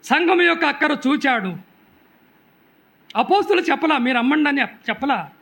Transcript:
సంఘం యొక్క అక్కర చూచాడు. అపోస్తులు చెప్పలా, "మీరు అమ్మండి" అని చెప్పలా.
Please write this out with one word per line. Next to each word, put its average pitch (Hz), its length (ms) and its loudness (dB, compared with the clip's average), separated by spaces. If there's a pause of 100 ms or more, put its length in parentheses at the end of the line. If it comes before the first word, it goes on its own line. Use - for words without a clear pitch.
సంఘం 349 380 2
యొక్క 339 220 0
అక్కర 294 320 -2 (120)
చూచాడు. 233 480 -2 (1600)
అపోస్తులు 349 440 2
చెప్పలా, 311 380 0
"మీరు 247 200 0
అమ్మండి" 294 300 2
అని 277 140 0
చెప్పలా. 226 680 -4 (120)